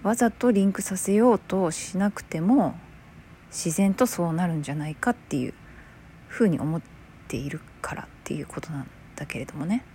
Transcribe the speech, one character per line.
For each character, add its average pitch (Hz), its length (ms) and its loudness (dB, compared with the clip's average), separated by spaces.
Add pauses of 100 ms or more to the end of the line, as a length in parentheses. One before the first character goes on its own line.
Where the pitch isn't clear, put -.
わ 208 120 2
ざ 240 160 4
と 247 200 2
リ 202 140 4
ン 196 80 4
ク 196 100 -4
さ 190 140 -6
せ 196 180 0
よ 233 200 6
う 180 40 0
と 185 320 0
し - 280 -6
な 202 120 2
く - 140 -12
て - 160 -6
も、 196 340 4 (760)
自 - 200 -4
然 196 220 4
と 247 140 2
そ 175 240 0
う - 20 -2
な 170 140 0
る 165 80 0
ん 151 80 -2
じ 139 100 -6
ゃ - 20 -4
な 151 140 -4
い 156 60 -8
か - 160 -2
っ 233 40 0
て - 220 -8
い 123 120 -2
う - 60 -10 (720)
ふ - 160 -2
う 220 60 6
に 160 100 2
思 156 200 -2
っ - 40 -8 (460)
て - 80 -8
い 135 120 -6
る 156 120 -8 (220)
か - 120 -8
ら - 100 -12
っ - 20 -20 (180)
て - 80 -6
い 151 100 -4
う - 40 -10
こ - 160 -10
と - 80 -14
な 143 100 -8
ん 127 80 -12 (260)
だ 147 120 -10
け - 120 -8
れ 120 60 -6
ど - 100 -16
も 143 120 -6
ね。 220 180 -2 (100)